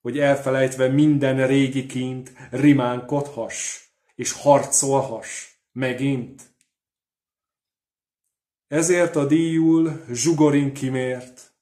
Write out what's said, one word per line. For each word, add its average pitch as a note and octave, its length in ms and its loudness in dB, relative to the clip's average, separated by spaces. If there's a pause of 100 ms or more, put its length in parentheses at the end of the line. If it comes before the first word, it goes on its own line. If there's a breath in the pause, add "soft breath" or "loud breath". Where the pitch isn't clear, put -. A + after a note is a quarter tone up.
Hogy B2 180 -8
elfelejtve C3 680 0
minden C3+ 580 2
régi C3+ 400 2
kint, B2+ 460 -8 (180 loud breath)
rimánkodhass, B2 1400 -2 (260)
és - 180 -6
harcolhass C3+ 1200 0 (180)
megint? B2+ 840 -4 (2000)
Ezért E3+ 500 0
a C#3+ 100 0
díjul D#3+ 840 2
zsugorin C#3+ 600 2
kimért B2+ 880 -8